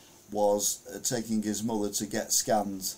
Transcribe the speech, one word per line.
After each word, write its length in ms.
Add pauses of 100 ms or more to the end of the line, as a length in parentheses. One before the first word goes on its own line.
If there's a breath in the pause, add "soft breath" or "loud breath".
(320 loud breath)
was, 500 (120)
uh, 60
taking 420
his 220
mother 260
to 160
get 260
scans. 680